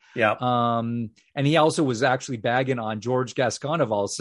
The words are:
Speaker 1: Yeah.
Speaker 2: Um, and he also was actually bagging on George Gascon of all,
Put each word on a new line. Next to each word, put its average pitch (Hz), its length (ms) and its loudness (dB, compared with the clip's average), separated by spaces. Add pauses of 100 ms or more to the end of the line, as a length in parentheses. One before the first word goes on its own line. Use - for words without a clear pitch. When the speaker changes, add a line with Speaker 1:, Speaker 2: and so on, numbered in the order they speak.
(140)
Speaker 1:
Yeah. 107 260 2
Speaker 2:
Um, 117 680 0 (240)
and 139 100 -2
he 147 120 4
also 160 260 4
was 127 220 0
actually 131 320 0
bagging 123 420 0
on 110 220 -6
George 127 340 -2
Gascon 139 460 -2
of 120 100 0
all, 101 180 0 (120)